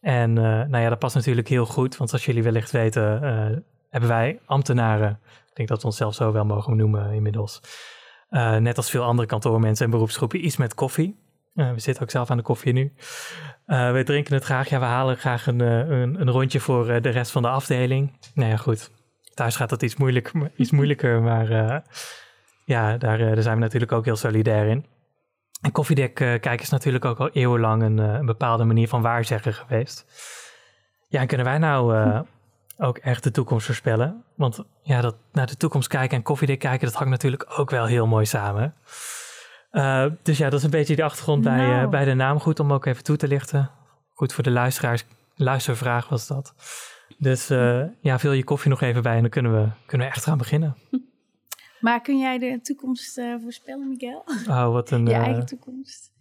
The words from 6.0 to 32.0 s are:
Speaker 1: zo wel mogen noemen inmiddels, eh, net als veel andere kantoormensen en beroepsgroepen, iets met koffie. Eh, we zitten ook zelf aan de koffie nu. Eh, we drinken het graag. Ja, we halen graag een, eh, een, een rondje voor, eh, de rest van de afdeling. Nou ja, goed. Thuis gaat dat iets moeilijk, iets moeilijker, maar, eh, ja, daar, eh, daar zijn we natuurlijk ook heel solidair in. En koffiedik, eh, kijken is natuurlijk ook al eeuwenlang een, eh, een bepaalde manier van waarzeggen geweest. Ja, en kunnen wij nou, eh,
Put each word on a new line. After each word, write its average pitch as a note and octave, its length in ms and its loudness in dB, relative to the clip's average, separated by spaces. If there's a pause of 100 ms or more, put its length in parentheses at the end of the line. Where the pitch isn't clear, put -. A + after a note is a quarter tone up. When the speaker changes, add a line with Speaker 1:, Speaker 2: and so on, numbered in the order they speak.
Speaker 1:
zo A2 160 0
wel G#2+ 140 2
mogen G#2 320 0
noemen G#2+ 360 2
inmiddels, G#2+ 480 -4 (680)
eh, A#2 260 2
net A#2 220 2
als A#2+ 120 -4
veel B2 140 -2
andere A#2+ 240 2
kantoormensen A2+ 580 2
en A2+ 60 2
beroepsgroepen, A2+ 540 0
iets D3+ 120 -2
met B2 160 0
koffie. D#3 460 -4 (360)
Eh, C3 180 0
we A#2 60 -6
zitten B2+ 240 -4
ook A2 80 -8
zelf B2 200 -2
aan A#2+ 60 2
de A#2 60 -2
koffie A#2+ 300 -2
nu. C3+ 200 0 (720)
Eh, B2 260 0
we C3 120 2
drinken C#3+ 300 0
het C3+ 100 0
graag. C3+ 260 -2
Ja, C3+ 100 0
we B2+ 60 0
halen B2+ 320 0
graag A#2+ 300 -4
een, A#2+ 140 0
eh, A#2 160 4
een, C3+ 440 0
een B2+ 80 2
rondje C3 300 2
voor, A#2+ 300 0
eh, A#2+ 120 2
de B2 80 0
rest B2 220 -2
van B2+ 100 0
de A#2+ 60 2
afdeling. C3 680 0 (160)
Nou A#2+ 160 2
ja, A2 80 2
goed. A2 340 -2 (420)
Thuis A2+ 220 -2
gaat A#2 140 -2
dat A#2+ 140 -2
iets A#2+ 120 -2
moeilijk, B2+ 360 0 (240)
iets - 160 0
moeilijker, C#3 500 2
maar, A2+ 280 2
eh, A2+ 280 2 (880)
ja, A2+ 320 0
daar, A2+ 220 0
eh, A2 140 2
daar A2 80 2
zijn A2+ 140 2
we A2+ 60 2
natuurlijk A2+ 300 0
ook A#2 140 0
heel A#2 100 2
solidair G#2+ 520 2
in. A#2 180 0 (760)
En C#3+ 100 0
koffiedik, C3+ 480 0
eh, C3 80 2
kijken A#2+ 340 0
is - 80 -10
natuurlijk B2+ 360 0
ook A#2+ 140 -2
al C3+ 100 0
eeuwenlang A#2 540 2
een, A2 160 4
eh, G#2+ 140 2
een C3+ 120 -2
bepaalde A#2 380 2
manier A2+ 240 6
van A#2+ 140 0
waarzeggen A#2 520 0
geweest. - 520 -6 (1000)
Ja, C#3+ 120 -2
en C3 80 0
kunnen B2+ 180 0
wij C3 120 0
nou, C3+ 380 2
eh, G#2+ 240 2 (580)